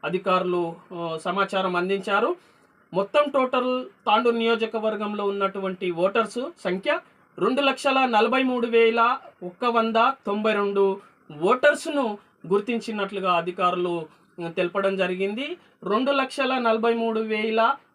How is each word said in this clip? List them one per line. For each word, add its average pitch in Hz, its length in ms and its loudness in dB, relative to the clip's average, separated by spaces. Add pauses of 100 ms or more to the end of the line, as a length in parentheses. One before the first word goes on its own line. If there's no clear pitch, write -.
అధికారులు, 180 680 0 (180)
ఆ, 170 320 -6
సమాచారం 190 520 -2
అందించారు. 196 600 0 (580)
మొత్తం 285 400 2
టోటల్ 254 500 0 (220)
తాండూరు 233 300 4
నియోజకవర్గంలో 214 880 -2
ఉన్నటువంటి 190 640 -2
ఓటర్స్ 214 600 0 (140)
సంఖ్య 202 360 -2 (380)
రెండు 254 220 2
లక్షల 269 460 2
నలభై 233 360 2
మూడు 247 240 0
వేల 233 500 4 (260)
ఒక్క 180 220 -10
వంద 226 300 2 (320)
తొంభై 214 260 0
రెండు 196 480 2 (400)
ఓటర్స్‌ను 254 760 2 (280)
గుర్తించినట్లుగా 202 880 -2
అధికారులు, 175 760 0 (380)
ఆ, 170 40 -6
తెలపడం 190 480 0
జరిగింది. 196 600 -2 (280)
రెండు 233 260 0
లక్షల 262 480 0
నలభై 233 360 2
మూడు 226 260 -2
వేల 220 540 0 (200)